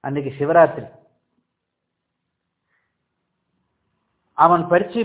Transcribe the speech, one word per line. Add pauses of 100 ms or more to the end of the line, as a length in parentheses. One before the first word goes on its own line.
அன்னைக்கு
சிவராத்திரி. (3500)
அவன்
பறிச்சு